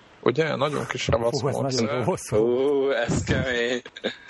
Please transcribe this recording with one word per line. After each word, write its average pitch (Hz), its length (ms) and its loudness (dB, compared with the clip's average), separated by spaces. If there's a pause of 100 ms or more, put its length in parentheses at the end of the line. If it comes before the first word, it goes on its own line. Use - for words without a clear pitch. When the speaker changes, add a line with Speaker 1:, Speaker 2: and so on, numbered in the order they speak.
(200)
Speaker 1:
Ugye? 139 360 2
Nagyon 131 300 0
kis - 220 -6
ravasz 120 320 2
Speaker 2:
Hú, 135 80 0
ez 123 60 -2
Speaker 1:
volt. 117 180 -2
Speaker 2:
nagyon 120 260 0
ravasz 147 320 -2
volt. 107 120 4
Speaker 3:
Hú, 135 480 2
ez 117 340 0
kemény. 123 580 0 (480)